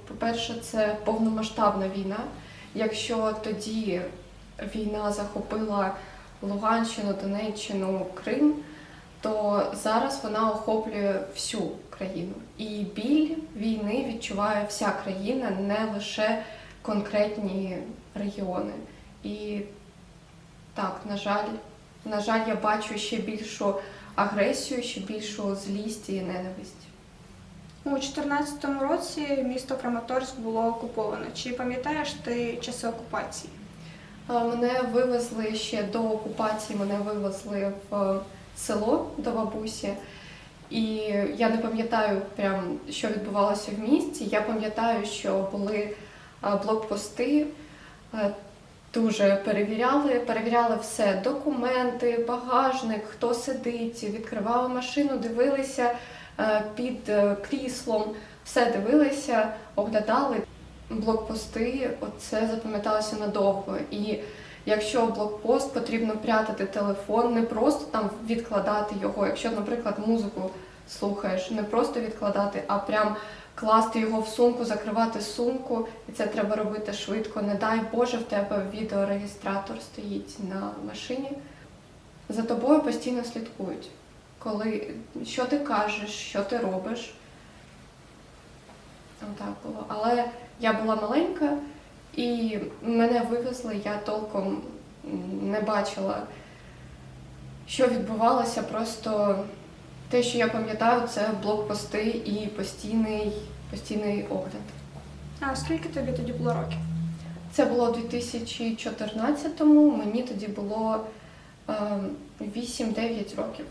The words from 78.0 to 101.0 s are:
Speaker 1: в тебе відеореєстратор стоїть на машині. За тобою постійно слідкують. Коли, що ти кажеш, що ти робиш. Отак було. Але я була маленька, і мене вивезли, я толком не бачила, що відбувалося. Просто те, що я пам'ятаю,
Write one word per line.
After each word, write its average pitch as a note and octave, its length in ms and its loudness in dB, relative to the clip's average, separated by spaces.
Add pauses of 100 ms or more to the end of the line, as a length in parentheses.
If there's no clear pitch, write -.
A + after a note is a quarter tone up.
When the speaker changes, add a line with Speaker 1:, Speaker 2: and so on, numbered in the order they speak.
Speaker 1:
в A3+ 60 -2
тебе G3+ 500 0
відеореєстратор G3+ 1080 -2
стоїть G3+ 560 -8 (120)
на G3 220 -4 (160)
машині. C4 440 -6 (1000)
За A3 120 -2
тобою B3 400 6
постійно B3 420 0
слідкують. - 640 -8 (500)
Коли, G#3+ 540 -2 (320)
що B3 200 -2
ти C#4+ 140 4
кажеш, G#3 500 0
що - 320 -4
ти A#3 160 0
робиш. F#3+ 560 -2 (2000)
Отак G3+ 320 -6 (120)
було. G#3+ 220 -6
Але A#3 380 2 (340)
я A3 140 4
була A3 220 2
маленька, C#4+ 540 2 (640)
і A#3 420 0 (240)
мене A#3 480 6
вивезли, A#3+ 560 -2
я G#3 120 -2
толком G#3 640 -2 (800)
не G3+ 200 0
бачила, G#3 640 0 (1400)
що B3+ 200 4
відбувалося. A3+ 720 4
Просто G#3+ 800 2 (720)
те, B3 140 4
що A#3+ 140 0
я A3+ 100 6
пам'ятаю, A3 600 2